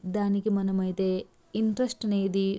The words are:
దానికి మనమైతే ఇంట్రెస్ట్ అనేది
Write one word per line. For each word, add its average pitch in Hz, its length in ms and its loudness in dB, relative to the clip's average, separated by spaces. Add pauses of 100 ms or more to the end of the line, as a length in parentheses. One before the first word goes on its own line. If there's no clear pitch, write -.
(180)
దానికి 202 400 0
మనమైతే 190 520 0 (520)
ఇంట్రెస్ట్ 220 480 0
అనేది 196 380 2 (120)